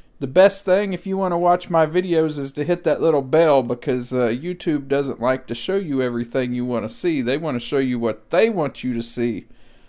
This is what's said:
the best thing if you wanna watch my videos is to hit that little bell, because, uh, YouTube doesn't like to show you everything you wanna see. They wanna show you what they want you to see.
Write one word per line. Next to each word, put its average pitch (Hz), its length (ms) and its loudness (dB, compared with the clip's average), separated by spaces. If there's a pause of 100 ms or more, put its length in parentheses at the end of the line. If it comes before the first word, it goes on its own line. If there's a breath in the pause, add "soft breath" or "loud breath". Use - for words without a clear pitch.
(180 soft breath)
the 139 80 -6
best 185 380 4
thing 196 280 2
if 175 140 -8
you 190 100 -4
wanna 180 220 0
watch 175 320 2
my 165 160 4
videos 160 500 0
is 139 140 -6
to 147 140 -6
hit 175 180 0
that 143 180 0
little 147 220 2
bell, 143 400 4
because, 123 500 -4
uh, 127 140 2
YouTube 147 600 -4
doesn't 139 320 -2
like 131 260 -2
to - 80 -8
show 185 220 -4
you 147 260 -2
everything 123 500 -2
you 123 120 -4
wanna 117 240 -4
see. 151 340 -2
They 131 160 0
wanna 147 220 -4
show 143 180 -4
you 127 220 0
what 110 300 -4
they 220 200 4
want 156 320 -4
you 127 120 -4
to 117 100 -4
see. 117 420 -4 (420 soft breath)